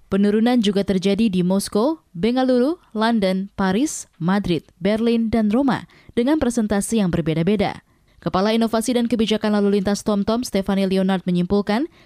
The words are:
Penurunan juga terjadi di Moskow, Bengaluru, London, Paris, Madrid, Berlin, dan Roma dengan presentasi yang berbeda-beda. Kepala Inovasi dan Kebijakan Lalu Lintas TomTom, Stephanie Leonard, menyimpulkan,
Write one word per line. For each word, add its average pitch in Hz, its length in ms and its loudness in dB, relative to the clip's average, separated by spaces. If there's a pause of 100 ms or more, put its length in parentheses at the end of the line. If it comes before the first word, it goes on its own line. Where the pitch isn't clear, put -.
(100)
Penurunan 214 480 2
juga 202 240 0
terjadi 196 480 0
di 180 160 0
Moskow, 208 560 0 (160)
Bengaluru, 254 640 0 (160)
London, 196 560 0
Paris, 202 640 -2
Madrid, 180 480 0 (160)
Berlin, 226 480 0
dan 220 240 0
Roma 247 320 0 (320)
dengan 285 240 2
presentasi 220 560 0
yang 180 160 0
berbeda-beda. 170 720 -2 (320)
Kepala 190 360 0
Inovasi 226 400 0
dan 240 120 0
Kebijakan 214 480 0
Lalu 202 240 2
Lintas 202 240 -2
TomTom, 220 400 0
Stephanie 196 480 -2
Leonard, 190 360 0
menyimpulkan, 202 600 0 (200)